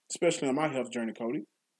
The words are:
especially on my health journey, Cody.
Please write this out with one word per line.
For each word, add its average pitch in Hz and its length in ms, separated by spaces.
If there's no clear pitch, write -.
especially 160 380
on 131 60
my 156 140
health 123 220
journey, 113 220
Cody. 117 320